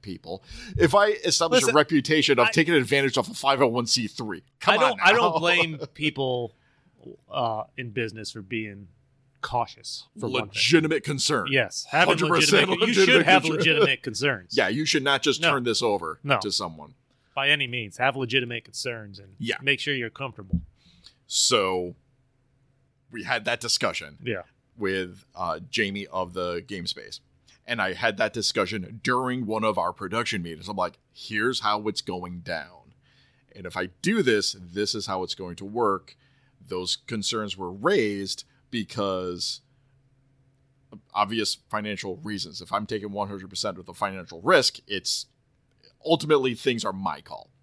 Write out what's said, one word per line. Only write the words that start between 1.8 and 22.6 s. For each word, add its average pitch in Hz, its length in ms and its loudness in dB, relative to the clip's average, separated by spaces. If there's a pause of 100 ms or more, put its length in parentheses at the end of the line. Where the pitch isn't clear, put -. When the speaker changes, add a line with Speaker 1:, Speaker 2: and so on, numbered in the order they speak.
Speaker 1:
of 120 80 8
Speaker 2:
I - 40 4
Speaker 1:
taking 165 220 4
advantage 139 460 4
of 120 100 0
a 113 60 -12
five 135 260 2
oh 139 60 8
one 120 180 0
C 113 220 0
three, 101 360 -8 (180)
come 190 140 4
Speaker 2:
I 220 40 2
don't, 247 140 4
Speaker 1:
on 196 100 -6
Speaker 2:
I 185 100 8
don't 180 220 4
Speaker 1:
now. 160 40 2
<laughs> - 0 -
Speaker 2:
blame 170 400 2 (140)
people, 131 640 -4 (760)
uh, 113 340 -2 (120)
in 120 140 -10
business 107 400 -6
for 113 120 -14
being 101 440 -8 (540)
cautious, - 680 -6 (140)
for 120 80 -6
one 123 140 -2
thing. 104 80 -6
Speaker 1:
Legitimate 156 520 4
concern. 139 480 -2
Speaker 2:
Yes, 127 400 0
having 160 260 4
Speaker 1:
Hundred 175 120 0
percent 156 400 6
Speaker 2:
legitimate, 185 180 2
you 233 80 0
should 190 60 4
Speaker 1:
legitimate 240 260 6
Speaker 2:
have 185 160 8
Speaker 1:
concern. 160 160 -2
Speaker 2:
legitimate 156 460 2
concerns. 113 520 -2
Speaker 1:
Yeah, 107 120 4
you 135 180 0
should 143 160 2
not 135 180 2
just 143 200 2
Speaker 2:
No. 165 100 2
Speaker 1:
turn 131 140 0
this 117 180 0
over 92 400 -2
Speaker 2:
No. 139 160 2
Speaker 1:
to 98 140 -2
someone. 78 420 -6 (400)
Speaker 2:
By 139 140 0
any 143 180 4
means, 117 300 -8
have 127 180 2
legitimate 120 480 -2
concerns 107 560 -10
and 98 220 -20
Speaker 1:
Yeah. 113 200 -4
Speaker 2:
make 135 200 2
sure 147 140 -4
you're 117 160 -6
comfortable. 98 500 -6 (640)
Speaker 1:
So 95 720 0 (1120)